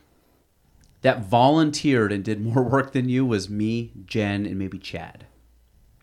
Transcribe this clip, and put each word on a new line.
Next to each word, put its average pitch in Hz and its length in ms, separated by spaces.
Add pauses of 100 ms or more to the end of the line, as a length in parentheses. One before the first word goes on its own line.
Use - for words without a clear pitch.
(1040)
that 127 220
volunteered 131 880
and 98 120
did 107 160
more 113 220
work 131 300
than 127 160
you 127 180
was 101 240
me, 113 420 (120)
Jen, 101 420
and 98 120
maybe 95 200
Chad. - 480 (760)